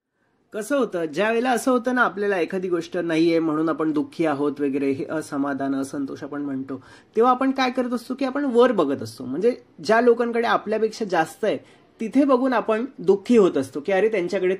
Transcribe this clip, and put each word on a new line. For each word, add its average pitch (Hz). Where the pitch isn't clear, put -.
कसं 220
होतं, 190
ज्या 160
वेळेला 233
असं 240
होतं 247
ना, 247
आपल्याला 196
एखादी 185
गोष्ट 170
नाहीये 165
म्हणून 160
आपण 156
दुःखी 147
आहोत 143
वगैरे, 139
हे 139
असमाधान, 139
असंतोष 139
आपण 143
म्हणतो, 135
तेव्हा 247
आपण 262
काय 262
करत 247
असतो 247
की 269
आपण 285
वर 247
बघत 139
असतो. -
म्हणजे 185
ज्या 220
लोकांकडे 233
आपल्यापेक्षा 214
जास्त 170
आहे, 160
तिथे 226
बघून 262
आपण 220
दुःखी 202
होत 170
असतो 139
की 196
"अरे, 190
त्यांच्याकडे 185